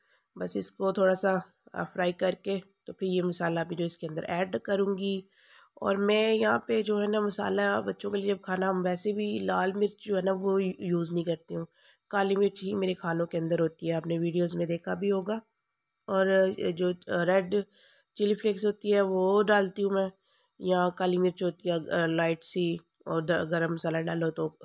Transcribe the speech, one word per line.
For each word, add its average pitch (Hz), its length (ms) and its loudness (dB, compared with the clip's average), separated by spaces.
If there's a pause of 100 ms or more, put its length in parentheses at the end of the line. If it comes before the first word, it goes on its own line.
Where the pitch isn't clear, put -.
(380)
बस 180 200 -4
इसको 190 360 -2
थोड़ा 190 200 4
सा, 190 400 0 (220)
अ, 175 80 -4
फ्राई 180 280 -2
करके 185 500 -4 (260)
तो - 60 -14
फिर 190 160 -4
ये 180 120 2
मसाला 170 420 0
भी 170 120 -6
जो 170 100 -2
इसके 170 220 -8
अंदर 156 160 -8
ऐड 185 340 -2
करूँगी। 196 720 -2 (520)
और 196 160 0
मैं 214 360 4
यहाँ 220 340 2
पे 220 160 2
जो 208 160 0
है 208 120 0
ना 214 100 2
मसाला 202 600 0
बच्चों 202 300 -6
के 202 60 -2
लिए 196 180 0
जब 190 60 -14
खाना, 185 280 -2
हम 185 140 0
वैसे 180 300 -2
भी 208 260 -2
लाल 190 340 0
मिर्च 202 220 0 (100)
जो 208 100 -2
है 180 60 0
ना 190 100 0
वो 190 280 0
यू-, 185 200 0
यूज़ 170 340 -2
नहीं 170 100 -2
करती 170 300 -6
हूँ, 170 140 -8 (420)
काली 196 260 2
मिर्च 196 280 0
ही 202 120 -4
मेरे 190 180 0
खानों 170 320 -2
के 170 120 -4
अंदर 165 220 0
होती 165 280 -2
है, 165 60 0
आपने 165 260 -2
वीडियोज़ 170 380 0
में 170 100 -2
देखा 170 280 -4
भी 196 140 -2
होगा। 202 320 -2 (640)
और, 190 200 2
अ, 190 440 4
जो, 180 180 0
अ, 180 60 -2 (140)
रेड 185 540 2 (540)
चिली 208 180 2
फ्लेक्स 208 300 0
होती 208 260 0
है 202 100 6
वो 190 420 4
डालती 202 380 2
हूँ 196 100 2
मैं, 190 200 0 (500)
या 180 280 2
काली 180 280 0
मिर्च 180 260 0
होती 175 260 -4
है, 170 60 0
अ, 170 300 0
लाइट 165 380 0
सी, 170 360 -2 (280)
और 165 180 -2
द-, 165 240 0
गरम 165 240 0
मसाला 165 280 -2
डालो 165 280 -2
तो, 160 180 -4 (180)